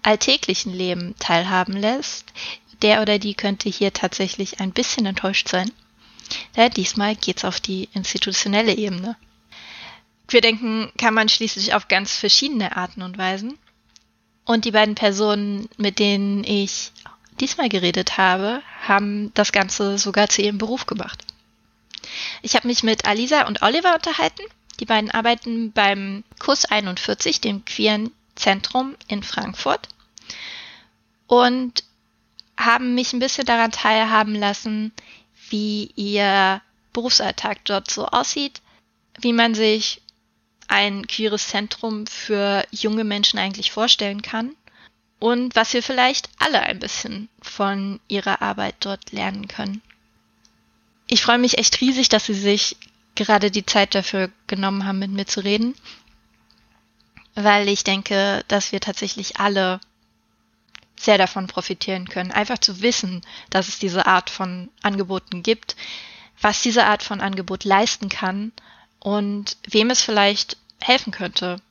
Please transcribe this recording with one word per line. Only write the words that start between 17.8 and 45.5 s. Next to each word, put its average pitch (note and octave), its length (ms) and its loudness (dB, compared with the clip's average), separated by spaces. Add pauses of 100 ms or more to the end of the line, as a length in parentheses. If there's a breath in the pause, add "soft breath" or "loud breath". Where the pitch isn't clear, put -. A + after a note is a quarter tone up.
habe, G3 460 2 (240)
haben G#3 480 2
das G#3 160 2
Ganze G3+ 480 0
sogar G3+ 300 2
zu - 120 2
ihrem G#3 180 0
Beruf A3 280 -4
gemacht. - 380 -8 (1200 loud breath)
Ich - 120 -2
habe A#3+ 140 2
mich A#3+ 160 0
mit A3 220 2
Alisa B3 420 2
und G#3 120 -6
Oliver E4 320 4
unterhalten. D#4+ 500 -2 (360)
Die A#3+ 60 -8
beiden G#3+ 260 2
arbeiten A#3 600 0
beim G3 500 0 (160)
Kurs - 260 2
einundvierzig, G3+ 760 -2
dem G3+ 240 -4
queeren G#3+ 480 0 (240)
Zentrum B3+ 580 -2 (140)
in G3+ 160 -6
Frankfurt, - 640 -4 (1400 loud breath)
und B3 560 2 (760)
haben B3 380 2
mich B3 180 0
ein B3 80 -2
bisschen C4 260 -2
daran A#3 260 2
teilhaben A3 640 2
lassen, G#3+ 560 -2 (560 loud breath)
wie G#3 480 -4
ihr G3 640 2 (320)
Berufsalltag A3+ 720 -2
dort G3+ 260 -4
so - 160 -4
aussieht, - 560 -2 (560 soft breath)
wie A#3+ 140 0
man A#3 240 4
sich A3 460 0 (640)
ein G3+ 400 0
queeres G#3+ 400 -2
Zentrum G#3+ 580 -4
für G3+ 640 -2
junge A3 320 -2
Menschen G#3 380 0
eigentlich G3 320 -2
vorstellen G#3 500 0
kann A#3+ 320 -6 (680 soft breath)
und A#3+ 360 2